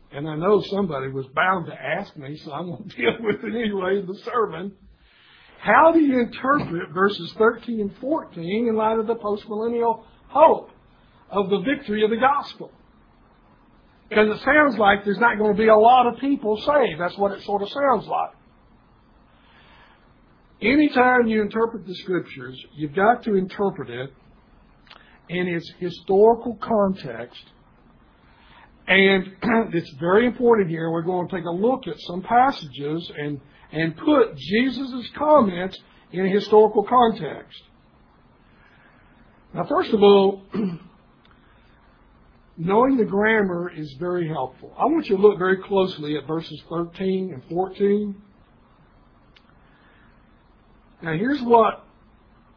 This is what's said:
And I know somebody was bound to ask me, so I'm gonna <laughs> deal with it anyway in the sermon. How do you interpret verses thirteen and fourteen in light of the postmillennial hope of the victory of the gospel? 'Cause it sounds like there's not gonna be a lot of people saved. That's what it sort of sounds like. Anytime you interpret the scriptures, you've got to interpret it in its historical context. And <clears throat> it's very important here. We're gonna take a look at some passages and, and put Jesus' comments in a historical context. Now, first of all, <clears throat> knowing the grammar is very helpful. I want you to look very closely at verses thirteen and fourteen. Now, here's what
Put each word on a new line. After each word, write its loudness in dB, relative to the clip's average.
And -10
I -8
know 2
somebody -4
was -8
bound 0
to -14
ask -8
me, -14
so -14
I'm -10
gonna -12
<laughs> -16
deal -2
with -4
it -8
anyway -2
in -6
the -10
sermon. -4
How 6
do 6
you 2
interpret -2
verses -2
thirteen 0
and -6
fourteen -4
in 0
light 0
of -2
the -2
postmillennial -4
hope 4
of -2
the 0
victory -4
of 0
the -2
gospel? -2
'Cause 4
it -8
sounds 2
like 2
there's -2
not 2
gonna 2
be 2
a 8
lot 6
of -2
people -2
saved. 0
That's -6
what 0
it -14
sort -4
of -8
sounds 0
like. -4
Anytime 4
you 0
interpret -4
the -10
scriptures, -8
you've -10
got 2
to -2
interpret -4
it -10
in -4
its -6
historical 2
context. -4
And 2
<clears throat> 0
it's -4
very 4
important 2
here. -4
We're -4
gonna -4
take -8
a -6
look -2
at -10
some -10
passages -2
and, -8
and -4
put 2
Jesus' -4
comments 2
in -2
a 0
historical 4
context. 0
Now, -6
first -2
of 2
all, 6
<clears throat> -4
knowing 2
the 2
grammar 0
is -12
very -4
helpful. -10
I 0
want 0
you 2
to 0
look 6
very 2
closely -2
at -8
verses -8
thirteen -6
and -14
fourteen. -2
Now, -8
here's -2
what 2